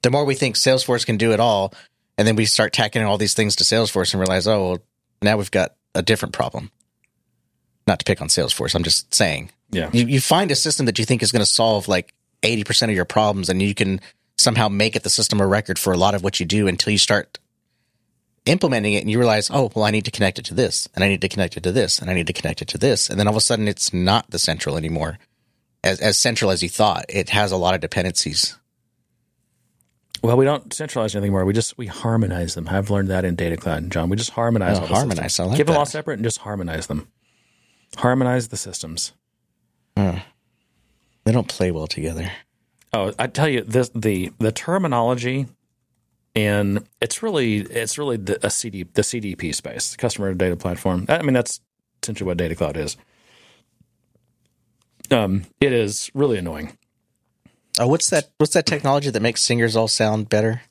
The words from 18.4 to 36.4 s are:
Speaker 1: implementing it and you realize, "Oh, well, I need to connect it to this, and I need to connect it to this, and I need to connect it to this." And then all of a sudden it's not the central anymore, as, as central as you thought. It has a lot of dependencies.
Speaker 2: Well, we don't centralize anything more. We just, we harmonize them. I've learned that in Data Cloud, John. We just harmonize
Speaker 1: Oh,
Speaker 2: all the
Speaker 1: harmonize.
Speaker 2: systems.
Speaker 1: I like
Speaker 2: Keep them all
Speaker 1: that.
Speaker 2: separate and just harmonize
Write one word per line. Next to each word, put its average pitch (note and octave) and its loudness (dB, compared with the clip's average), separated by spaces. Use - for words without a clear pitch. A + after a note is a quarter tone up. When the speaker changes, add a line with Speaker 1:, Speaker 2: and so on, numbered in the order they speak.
Speaker 1:
implementing C3 2
it G#2+ 2
and G#2+ -2
you A2 2
realize, A2 2
"Oh, C3 2
well, G#2+ 2
I G#2+ 4
need G#2+ 0
to - -4
connect F#2+ 0
it - -14
to - -10
this, - 0
and F#2 2
I G2 4
need F#2+ 0
to G2 -2
connect F#2+ -2
it E2 -10
to F2+ 0
this, G#2 2
and F2+ -6
I F#2 0
need F2 0
to - -4
connect - -6
it - -10
to - -8
this." A#2+ 2
And F#2 -4
then G#2 4
all G#2+ 2
of - 2
a A2 2
sudden A2 2
it's - -2
not F#2+ 2
the E2 -6
central D#2 -2
anymore, D#2+ -4
as, F#2 2
as G#2 2
central A2+ 2
as F2 0
you F2 -4
thought. G#2 2
It G2 -4
has G2+ 0
a F#2+ -2
lot F2+ 2
of F2 -2
dependencies. E2 -2
Speaker 2:
Well, A#2 4
we C3+ 6
don't C#3+ 0
centralize A2+ -4
anything G2+ 0
more. F#2+ 2
We G2 2
just, A2+ -2
we A#2+ -10
harmonize F#2+ -2
them. E2+ -8
I've G2 -2
learned G2 0
that F#2 0
in F2 -2
Data E2+ -2
Cloud, D#2+ -4
John. E2+ -2
We G2 0
just A2+ -4
harmonize G#2+ 0
Speaker 1:
Oh, E2+ -2
Speaker 2:
all - -6
the G2 0
Speaker 1:
harmonize. A2 0
Speaker 2:
systems. - -2
Speaker 1:
I - 0
like B2+ 0
Speaker 2:
Keep D3 4
them D#3+ 4
all D3 2
Speaker 1:
that. C#3 -6
Speaker 2:
separate D3+ -6
and G#2+ -6
just A#2 -2
harmonize F2 -8